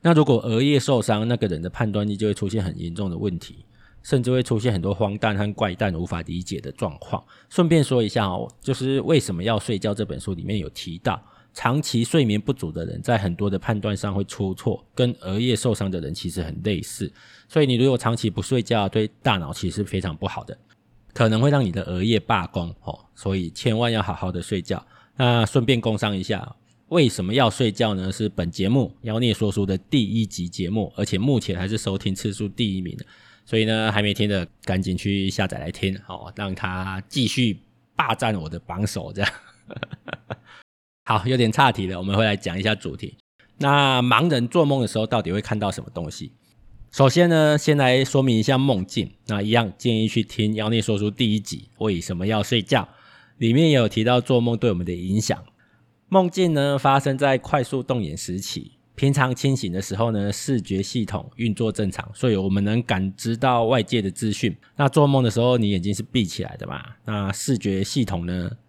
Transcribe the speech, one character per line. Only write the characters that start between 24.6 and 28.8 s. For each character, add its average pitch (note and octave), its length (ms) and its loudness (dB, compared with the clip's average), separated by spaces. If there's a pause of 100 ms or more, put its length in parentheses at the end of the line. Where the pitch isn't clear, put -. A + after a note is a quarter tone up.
觉。 - 240 -6 (300)
那 A#2+ 300 4
顺 A#2 200 2
便 A#2+ 160 2
工 G#2+ 160 0
商 G#2 180 -2
一 F#2 60 -4
下， G#2 340 -6 (340)
为 D#3 200 4
什 F2+ 160 -2
么 G2+ 80 -2
要 B2+ 160 4
睡 A2 220 0
觉 G#2+ 240 0
呢？ F#2 160 -4
是 G#2+ 180 -2
本 E2+ 220 -4
节 F#2 180 -2
目 B2 320 0